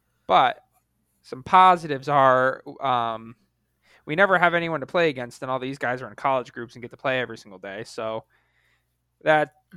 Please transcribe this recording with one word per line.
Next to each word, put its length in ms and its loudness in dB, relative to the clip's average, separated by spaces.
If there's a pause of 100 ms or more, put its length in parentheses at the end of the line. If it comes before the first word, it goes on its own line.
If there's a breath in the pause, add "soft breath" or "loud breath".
(260)
But 360 2 (600)
some 200 -16
positives 680 2
are, 520 2 (220)
um, 500 -2 (720 soft breath)
we 100 -8
never 240 4
have 160 2
anyone 260 -4
to 60 -12
play 240 0
against, 320 -10
and 80 -8
all 80 -4
these 200 -10
guys 240 -6
are 60 -14
in 80 -20
college 360 -2
groups 220 -14
and 80 -20
get 80 -14
to 80 -20
play 220 -4
every 180 -8
single 200 -20
day. 260 -12
So 400 -10 (1000)
that 320 0 (220)